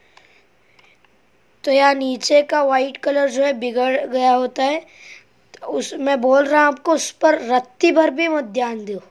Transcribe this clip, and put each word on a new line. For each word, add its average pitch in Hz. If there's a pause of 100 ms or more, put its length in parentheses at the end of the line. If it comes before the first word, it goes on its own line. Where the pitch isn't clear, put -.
(1600)
तो 294
यहाँ 277
नीचे 269
का 294
white 269
color 277
जो 262
है 285
बिगड़ 247
गया 254
होता 254
है, 294 (680)
तो -
उस, -
मैं 269
बोल 262
रहा 294
हूँ 294
आपको, 294
उस -
पर 311
रत्ती 254
भर 311
भी 320
मत 302
ध्यान 226
दो, 202